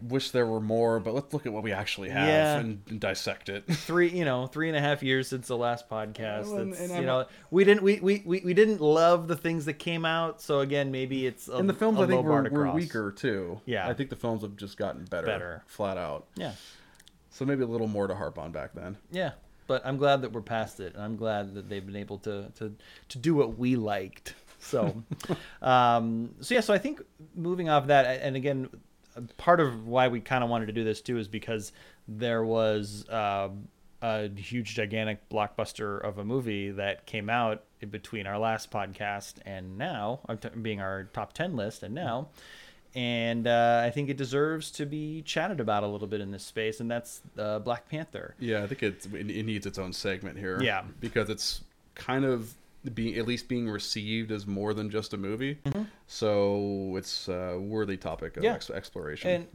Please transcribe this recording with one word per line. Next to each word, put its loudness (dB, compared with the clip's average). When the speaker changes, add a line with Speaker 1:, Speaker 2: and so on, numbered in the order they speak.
Speaker 1:
wish 0
there 4
were 0
more, 4
but -2
let's -4
look -2
at -4
what -4
we 0
actually -4
have 4
Speaker 2:
Yeah. 6
Speaker 1:
and, -4
and -6
dissect -4
it." -6
<laughs> 0
Speaker 2:
Three, 4
you 0
know, 2
three -2
and 2
a 2
half 2
years 2
since -4
the 0
last 0
podcast. -4
Speaker 1:
Well, -4
and, -4
Speaker 2:
It's, -6
Speaker 1:
and -4
Speaker 2:
you -4
Speaker 1:
I'm 0
Speaker 2:
know, 2
we 8
didn't, 8
we, 6
we, 4
we, 0
we 2
didn't 6
love 8
the 0
things 0
that -2
came -2
out, 0
so 2
again, 2
maybe -2
it's -4
a, -10
Speaker 1:
And 2
the 4
films, 4
Speaker 2:
a 6
Speaker 1:
I 4
think, 6
Speaker 2:
low 4
bar 6
Speaker 1:
were, 0
Speaker 2:
to -4
Speaker 1:
were 4
Speaker 2:
cross. 2
Speaker 1:
weaker, 0
too. -2
Speaker 2:
Yeah. 0
Speaker 1:
I 2
think -2
the -8
films -2
have -6
just -10
gotten -4
better. -2
Speaker 2:
Better. -4
Speaker 1:
Flat -4
out. -6
Speaker 2:
Yeah. -6
Speaker 1:
So -6
maybe 2
a -2
little 0
more 0
to -2
harp -6
on -8
back -8
then. -10
Speaker 2:
Yeah. -2
But 0
I'm -2
glad 4
that -4
we're -6
past -4
it, -10
and -8
I'm -6
glad -2
that -10
they've -6
been -10
able -8
to, -8
to, -8
to -12
do 4
what 4
we 4
liked. -2
So, 0
<laughs> -6
um, 4
so 2
yeah, 6
so 4
I 6
think -4
moving -2
off 6
that, 10
a-, 0
and 0
again, 0
part 2
of 0
why 4
we -2
kinda 0
wanted 0
to -6
do -2
this 0
too -2
is -4
because -6
there -2
was, 2
uh, 0
a 0
huge, -6
gigantic -2
blockbuster -2
of -4
a -6
movie -2
that -4
came -4
out 0
in -10
between -8
our -2
last -2
podcast -6
and -10
now, -4
uh, -4
t-, -10
being -2
our -4
top -6
ten -4
list -6
and -8
now. -4
And, 0
uh, 6
I 2
think -2
it -2
deserves 0
to -6
be -6
chatted -2
about 2
a 0
little -4
bit -2
in -6
this -10
space, -4
and -4
that's, -6
uh, -2
Black -4
Panther. -8
Speaker 1:
Yeah, 0
I -4
think -6
it's, -2
it, -6
it -2
needs -4
its -8
own -4
segment -4
here. -4
Speaker 2:
Yeah. 0
Speaker 1:
Because -2
it's -4
kind 0
of 0
being, -2
at 0
least -2
being 0
received -2
as -4
more 0
than -4
just -4
a -4
movie. -4
Speaker 2:
Mm-hmm. -2
Speaker 1:
So 0
it's -6
a -4
worthy -2
topic -6
of -4
Speaker 2:
Yeah. 4
Speaker 1:
ex-, -10
exploration. -6
Speaker 2:
And, 0